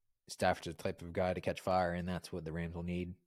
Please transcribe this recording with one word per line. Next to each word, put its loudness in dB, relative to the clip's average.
Stafford's 4
the -4
type -4
of -8
guy 2
to -2
catch -2
fire, 4
and 0
that's -4
what -4
the -4
Rams -4
will -4
need, -2